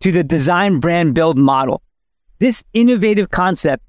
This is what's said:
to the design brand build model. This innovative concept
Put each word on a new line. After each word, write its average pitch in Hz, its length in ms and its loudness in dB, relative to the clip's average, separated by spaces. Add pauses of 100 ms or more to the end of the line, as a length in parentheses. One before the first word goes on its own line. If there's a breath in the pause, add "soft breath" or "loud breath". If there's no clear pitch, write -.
to 190 100 0
the 170 140 0
design 165 560 0
brand 170 340 0
build 160 220 0
model. 135 440 0 (580)
This 240 240 -2 (100)
innovative 214 580 0
concept 180 580 -2